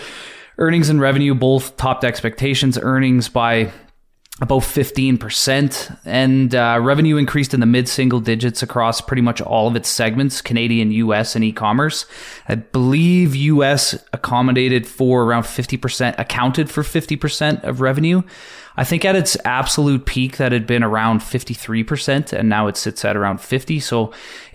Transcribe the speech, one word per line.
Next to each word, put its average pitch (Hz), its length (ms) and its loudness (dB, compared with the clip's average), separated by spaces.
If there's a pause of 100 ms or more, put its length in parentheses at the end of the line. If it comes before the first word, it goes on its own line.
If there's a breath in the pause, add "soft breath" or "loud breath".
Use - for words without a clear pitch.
(600 loud breath)
earnings 165 280 2
and 151 140 4
revenue 139 320 2
both 131 440 2
topped 131 280 -2
expectations. 123 760 -2
Earnings 127 460 2
by 117 440 0 (680)
about 131 220 0
fifteen 131 560 0
percent, 135 760 -2 (120)
and, 131 520 2
uh, 117 260 2
revenue 147 360 4
increased 139 360 0
in 135 60 2
the 120 60 4
mid-single 123 540 2
digits 113 440 -2
across 117 360 -2
pretty 127 220 -2
much 120 180 2
all 113 280 0
of 117 80 0
its - 140 -4
segments, 123 520 -2
Canadian, 117 500 0
U 110 220 2
S, 107 220 0
and 113 80 2
e-commerce. 110 600 -2 (420 loud breath)
I - 80 -2
believe 147 800 2
U 143 280 4
S 139 300 2 (200)
accommodated 127 760 0
for 127 360 2
around 117 200 2
fifty 127 340 -6
percent, 123 400 -2
accounted 127 540 -2
for 151 100 -2
fifty 151 340 -4
percent 151 480 -2
of 123 180 -4
revenue. 156 420 2 (540 loud breath)
I 131 80 0
think 170 200 -2
at 190 120 2
its - 260 0
absolute 131 600 0
peak 131 320 -4
that 127 160 0
had 113 120 0
been 120 160 0
around 110 400 0
fifty-three 113 600 -4
percent, 143 500 -2
and 110 160 0
now 107 180 2
it 101 100 -4
sits - 280 -6
at 104 120 0
around 98 240 -2
fifty. 147 380 -4
So 117 320 -2 (440 loud breath)